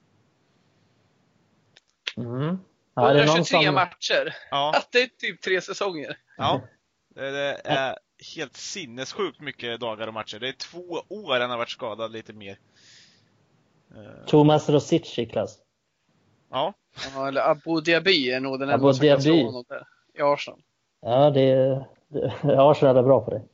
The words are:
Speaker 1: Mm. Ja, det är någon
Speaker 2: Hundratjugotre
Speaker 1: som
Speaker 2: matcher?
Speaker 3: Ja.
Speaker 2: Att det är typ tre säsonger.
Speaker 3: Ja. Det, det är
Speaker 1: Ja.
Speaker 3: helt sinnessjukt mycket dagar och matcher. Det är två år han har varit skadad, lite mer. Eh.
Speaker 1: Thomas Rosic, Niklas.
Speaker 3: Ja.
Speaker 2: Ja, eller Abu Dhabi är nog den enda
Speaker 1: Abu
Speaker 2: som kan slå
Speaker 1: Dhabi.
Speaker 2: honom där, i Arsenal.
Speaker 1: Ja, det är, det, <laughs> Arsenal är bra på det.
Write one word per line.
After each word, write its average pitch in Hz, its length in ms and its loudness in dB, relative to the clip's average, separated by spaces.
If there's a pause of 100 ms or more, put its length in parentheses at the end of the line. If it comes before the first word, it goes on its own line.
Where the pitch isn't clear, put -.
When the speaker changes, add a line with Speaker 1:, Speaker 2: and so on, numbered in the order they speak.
(2250)
Speaker 1:
Mm. 127 400 -6 (360)
Ja, 127 200 4
det 143 80 6
är - 40 4
någon 151 100 4
Speaker 2:
Hundratjugotre 165 300 2
Speaker 1:
som 151 100 2
Speaker 2:
matcher? 147 600 -2 (160)
Speaker 3:
Ja. 143 240 -2
Speaker 2:
Att 285 160 -4
det 247 100 2
är 254 60 -2
typ 220 340 -12
tre 185 200 -2
säsonger. 175 560 -8 (200)
Speaker 3:
Ja. 139 240 -2 (480)
Det, 139 220 -10
det 143 320 -6
är 135 260 -2
Speaker 1:
Ja. 104 80 -8 (380)
Speaker 3:
helt 151 220 -10
sinnessjukt 139 840 -10
mycket 120 400 -10
dagar 110 280 -8
och 110 60 -10
matcher. 107 260 -12
Det 120 80 -8
är 131 60 -8
två 175 540 -12
år 175 320 -4
han 123 100 -2
har 123 80 -6
varit 117 120 -6
skadad, 110 420 -10
lite 110 220 -14
mer. 101 260 -18 (1400)
Eh. 104 320 -20
Speaker 1:
Thomas 151 420 6
Rosic, - 480 0
Niklas. 117 400 -4 (920)
Speaker 3:
Ja. 156 240 -4 (400)
Speaker 2:
Ja, 135 140 -6
eller 135 140 -2 (100)
Abu 156 300 -2
Dhabi 165 500 2
är 127 80 -2
nog 135 200 -4
den 135 100 -4
enda 135 60 2 (120)
Speaker 1:
Abu 135 60 6
Speaker 2:
som 131 140 2
kan 143 140 6
slå 143 100 4
Speaker 1:
Dhabi. 165 120 6
Speaker 2:
honom 123 260 -6
där, 131 180 -14 (260)
i 160 80 -12
Arsenal. 143 400 -2 (400)
Speaker 1:
Ja, 131 300 4
det 135 100 2
är, 131 440 2 (220)
det, 139 260 -4 (100)
<laughs> 139 180 4
Arsenal 139 360 6
är 123 60 6
bra 123 220 4
på - 60 -6
det. 110 120 -6 (100)